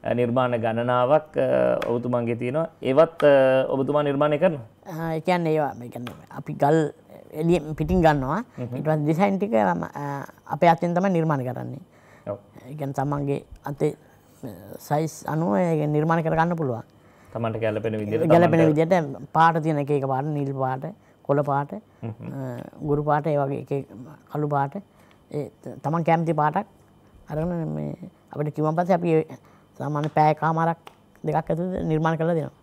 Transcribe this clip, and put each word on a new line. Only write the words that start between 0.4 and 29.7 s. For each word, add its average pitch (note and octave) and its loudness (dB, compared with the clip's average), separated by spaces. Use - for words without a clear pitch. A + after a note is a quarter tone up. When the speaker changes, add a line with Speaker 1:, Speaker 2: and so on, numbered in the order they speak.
Speaker 1:
ගණනාවක්, B2 0
අ, B2+ 2
ඔබතුමන්ගේ A#2+ -2
තියෙනවා. B2 -4
ඒවත්, D3+ 2
අ, C3+ 6
ඔබතුමා C#3+ 0
නිර්මාණය D3 0
කරනවා? D3+ 0
Speaker 2:
අ, E3 -6
ඒ D#3+ -4
කියන්නේ E3+ 0
ඒවා, D3+ 0
ඒ B2 -12
කියන්නේ A#2+ -12
අපි - -12
ගල් D3 4
එළිය E3 2
පිටින් E3+ 2
ගන්නවා. D3+ 4
Speaker 1:
හ්ම්. B2 -8
Speaker 2:
ඊට C#3+ -6
පස්සේ D#3 2
ඩිසයින් F3+ 2
ටික, G#3 -2
අ, C#3+ -2
අපේ E3+ 2
අතින් E3+ 2
තමයි F#3 0
නිර්මාණය D#3+ 0
කරන්නේ. B2 -8
Speaker 1:
ඔව්. G#2 -6
Speaker 2:
ඒ - -14
කියන්නේ C#3 -6
තමන්ගේ C#3 -2
අතේ, D3 -2
සයිස් D3+ -4
අනුව E3+ 0
ඒ E3 0
නිර්මාණ D#3+ 2
කර D#3+ 0
ගන්න E3+ 0
පුළුවන්. B2+ -4
Speaker 1:
තමන්ට A2+ -4
ගැළපෙන G#2+ -2
විදිහට A2 -2
Speaker 2:
ගැළපෙන E3 6
Speaker 1:
තමන්ට D#3 4
Speaker 2:
විදිහට D#3+ 0
පාට D#3+ 4
තියෙන D#3 0
එක C#3+ -2
එක C#3 0
පාට, C3+ -2
නිල් C#3+ -2
පාට, C3 -4
කොළ C#3+ 2
පාට, C#3+ -2
Speaker 1:
හ්ම්. A#2 -8
Speaker 2:
අ, B2 -10
ගුරු D3 0
පාට, D3 0
ඒ D3 0
වගේ C#3 -2
එක B2+ -10
එක C#3 -4
කළු D3+ -2
පාට. C#3 -2
ඒ C#3+ -6
ත-, B2 -14
තමන් D#3+ -2
කැමති E3 2
පාටක් D3+ 0
අරගෙන D#3+ -4
මේ D3+ -6
අපිට D3 -4
කිව්වන් D#3 0
පස්සේ F3 2
අපි E3+ 2
ඒ D#3 2